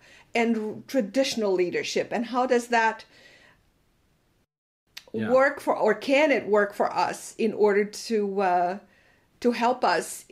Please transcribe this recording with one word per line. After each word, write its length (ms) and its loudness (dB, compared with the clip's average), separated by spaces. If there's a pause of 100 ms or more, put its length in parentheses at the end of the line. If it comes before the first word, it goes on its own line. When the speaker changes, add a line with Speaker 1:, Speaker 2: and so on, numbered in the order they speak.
(340)
Speaker 1:
and 540 -2
traditional 640 0
leadership? 580 0
And 140 -2
how 200 -2
does 240 0
that 360 0 (2000)
Speaker 2:
Yeah. 180 -4
Speaker 1:
work 300 4
for, 160 -2
or 160 2
can 380 2
it 160 0
work 260 2
for 180 -2
us 460 -4
in 160 0
order 320 2
to, 560 -4
uh, 360 0 (640)
to 100 2
help 340 0
us 460 -2